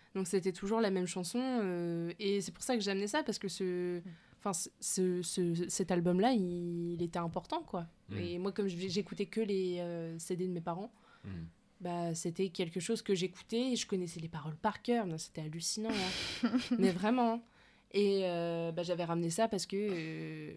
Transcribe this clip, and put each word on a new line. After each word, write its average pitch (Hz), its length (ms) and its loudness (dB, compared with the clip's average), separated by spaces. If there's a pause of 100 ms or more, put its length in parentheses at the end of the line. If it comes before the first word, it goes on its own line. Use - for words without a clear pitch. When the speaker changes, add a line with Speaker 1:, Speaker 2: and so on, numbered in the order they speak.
(160)
Speaker 1:
Donc 190 120 -2
c'était 190 240 2
toujours 202 300 0
la 214 80 4
même 185 160 2
chanson, 180 340 -2
euh... 175 800 0
et 202 240 2
c'est - 100 -6
pour - 120 -12
ça 254 120 2
que 226 60 2
j'ai 196 80 0
amené 196 160 0
ça, 208 160 0
parce - 160 -2
que 202 100 -4
ce, 180 540 -2 (380)
enfin, 202 140 -2
ce, - 260 -4
ce, 180 420 2
ce, 170 480 0
cet - 220 0
album-là, 180 400 6
il... 175 640 0
il 170 80 -2
était 170 160 -2
important, 170 420 -4
quoi. 180 240 -6 (240)
Speaker 2:
Mm. 208 80 -6
Speaker 1:
Et 175 220 -4
moi, 190 120 -2
comme 196 160 0
je, 180 80 -2 (120)
j'écoutais 196 400 -2
que - 120 -4
les, 190 420 2
euh, 165 360 -4
C 175 180 -4
D 185 120 0
de 185 40 -2
mes 170 100 -4
parents, 175 300 -4 (340)
Speaker 2:
Mm. 101 40 -10 (520)
Speaker 1:
bah, 170 340 -2
c'était 175 320 0
quelque 180 320 -4
chose 220 220 0
que 208 120 0
j'écoutais 226 600 0
et - 20 2
je 240 100 0
connaissais 175 360 -2
les 165 80 -6
paroles 156 260 -8
par 208 260 0
cœur. 240 240 2
Non, 165 140 -2
c'était - 220 -10
hallucinant, 165 500 -4
hein. 190 580 0 (140)
Speaker 3:
<laughs> 240 160 2
Speaker 1:
Mais 190 120 8
vraiment. 233 520 4 (480)
Et, 196 320 4
euh, 170 480 0
bah, 165 120 -2
j'avais 175 200 0
ramené 170 260 0
ça 220 200 4
parce 196 180 0
que, - 80 -4
euh, 160 800 -4